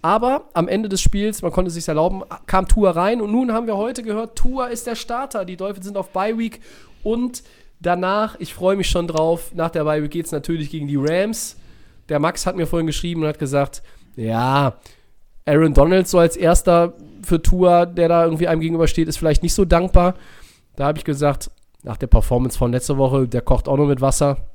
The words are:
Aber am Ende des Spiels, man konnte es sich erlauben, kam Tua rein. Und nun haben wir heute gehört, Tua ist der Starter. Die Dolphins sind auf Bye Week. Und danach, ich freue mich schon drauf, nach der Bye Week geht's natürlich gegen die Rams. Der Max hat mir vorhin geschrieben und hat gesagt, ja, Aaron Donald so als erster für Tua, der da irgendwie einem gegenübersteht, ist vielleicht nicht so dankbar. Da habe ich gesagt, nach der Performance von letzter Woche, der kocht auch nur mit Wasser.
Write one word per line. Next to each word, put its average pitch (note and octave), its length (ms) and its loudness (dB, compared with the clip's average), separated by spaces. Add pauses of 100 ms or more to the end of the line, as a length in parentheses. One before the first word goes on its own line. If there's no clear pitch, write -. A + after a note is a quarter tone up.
Aber A3+ 420 0 (100)
am E3+ 140 0
Ende G#3+ 200 -2
des F#3+ 120 -4
Spiels, G#3 420 0
man E3+ 100 -4
konnte F#3 160 0
es E3+ 60 -8
sich E3+ 140 -8
erlauben, F3 340 -2 (240)
kam F#3+ 220 0
Tua G3+ 220 6
rein. F#3+ 320 0
Und G#3 100 -4
nun B3 200 0
haben A#3 140 -4
wir G#3+ 100 -2
heute A#3+ 260 -6
gehört, A3 340 -8
Tua B3+ 300 2
ist A#3 200 -10
der A#3 100 -6
Starter. A#3 480 -8
Die F#3 120 -12
Dolphins F#3+ 300 -10
sind G3+ 100 -10
auf F#3+ 140 -6
Bye G#3+ 260 -4
Week. A3+ 240 -6 (440)
Und A#3+ 380 -4 (380)
danach, F#3 600 -2
ich F3 120 -10
freue F#3+ 240 0
mich F#3+ 140 -2
schon E3+ 160 0
drauf, E3 480 -2
nach E3 160 -4
der D#3 140 -4
Bye D3+ 180 0
Week D3 80 -6
geht's E3 220 -8
natürlich D#3 380 -4
gegen D3 180 -8
die C#3+ 100 -2
Rams. F3+ 580 -4 (540)
Der D3 80 -2
Max D#3+ 260 -2
hat F#3 120 -2
mir E3 100 -2
vorhin E3 220 -2
geschrieben E3 340 -4
und D3+ 60 -2
hat D3+ 100 -6
gesagt, C#3 440 -2 (340)
ja, B2 580 0 (720)
Aaron D#3 260 4
Donald F3+ 360 6
so F#3 100 2
als E3+ 180 4
erster E3+ 560 4 (300)
für E3 180 0
Tua, F3 460 6
der F3 220 0
da E3+ 160 4
irgendwie E3 240 0
einem D#3+ 120 0
gegenübersteht, E3 480 0
ist D3+ 80 -6
vielleicht D#3 280 2
nicht E3+ 100 0
so G3 100 2
dankbar. F3+ 500 2 (640)
Da C#3 100 -2
habe D#3 120 -2
ich - 60 -14
gesagt, C#3+ 460 -2 (320)
nach A2+ 140 -10
der C3 120 -8
Performance B2 500 4
von A#2+ 140 0
letzter C3 260 -2
Woche, C3 280 2
der A#2+ 140 -4
kocht - 280 2
auch C#3 100 0
nur D3 80 2
mit C3+ 160 0
Wasser. C#3 340 2 (180)